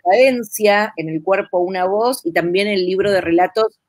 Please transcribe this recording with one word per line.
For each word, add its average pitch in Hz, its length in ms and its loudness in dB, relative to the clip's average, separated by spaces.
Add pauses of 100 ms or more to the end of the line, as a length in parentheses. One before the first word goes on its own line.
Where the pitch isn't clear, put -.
Cadencia, 214 960 2
En 160 120 -6
el 160 140 -6
cuerpo 190 380 -2
una 180 260 -2
voz, 220 400 -2
y - 60 -4
también 175 340 0
el 202 180 -2
libro 190 260 -2
de 190 100 2
relatos 180 580 0 (100)